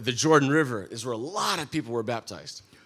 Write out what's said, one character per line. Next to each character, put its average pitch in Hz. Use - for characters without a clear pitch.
the 117
Jordan 139
River 131
is 113
where 127
a 110
lot 180
of 139
people 123
were 117
baptized. 104